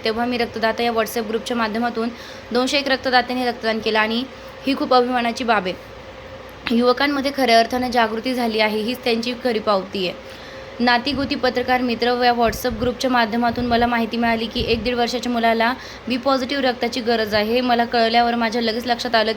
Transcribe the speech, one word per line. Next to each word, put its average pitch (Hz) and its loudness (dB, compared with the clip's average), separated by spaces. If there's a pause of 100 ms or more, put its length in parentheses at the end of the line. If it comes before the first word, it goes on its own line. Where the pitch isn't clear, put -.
तेव्हा 226 0
मी 247 -2
रक्तदाता 233 -2
या 240 0
WhatsApp 220 -2
ग्रुपच्या 226 -2
माध्यमातून 233 -2 (440)
दोनशे 254 2
एक 277 -2
रक्तदात्यांनी 254 0
रक्तदान 226 -2
केलं 214 0
आणि 226 0 (420)
ही 269 2
खूप 277 0
अभिमानाची 247 2
बाब 214 2
आहे. 180 -4 (1000)
युवकांमध्ये 269 2
खऱ्या 233 6
अर्थानं 247 2
जागृती 226 2
झाली 233 0
आहे, 214 2
हीच 240 -2
त्यांची 233 0 (100)
खरी 240 0
पावती 196 0
आहे. - -12 (340)
नातीगोती 247 0
पत्रकार 247 0
मित्र 240 0
व 247 0
या 247 6
WhatsApp 233 0
ग्रुपच्या 247 0
माध्यमातून 240 2
मला 240 2
माहिती 233 0
मिळाली 233 0
की 240 -4
एक 226 0
दीड 247 0
वर्षाच्या 240 -2
मुलाला 226 2 (340)
बी 240 -2
पॉझिटिव्ह 269 0
रक्ताची 247 0
गरज 220 0
आहे. 214 2
हे 247 2
मला 240 2
कळल्यावर 233 4
माझ्या 233 0
लगेच 233 -2
लक्षात 240 -2
आलं 220 4